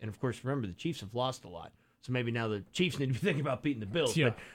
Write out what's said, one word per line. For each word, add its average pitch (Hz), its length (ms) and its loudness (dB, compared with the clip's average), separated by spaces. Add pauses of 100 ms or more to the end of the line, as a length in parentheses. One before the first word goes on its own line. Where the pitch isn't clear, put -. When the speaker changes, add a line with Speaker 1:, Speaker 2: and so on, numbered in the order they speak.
Speaker 1:
And, 110 80 -6
of 101 100 -10
course, - 240 -2
remember, 131 240 0
the 87 60 -6
Chiefs - 280 -4
have 101 120 -10
lost 127 320 -2
a 101 40 -12
lot. 82 220 -12 (300)
So - 100 -6
maybe 123 200 2
now 117 180 2
the 104 140 0 (100)
Chiefs 180 260 2
need 135 80 2
to 135 60 2
be 107 60 -2
thinking 156 220 2
about 135 220 -2
beating 143 160 0
the 107 60 -4
Bills. 143 300 2
Speaker 2:
Yeah. 147 140 8
Speaker 1:
But, - 80 -2 (180)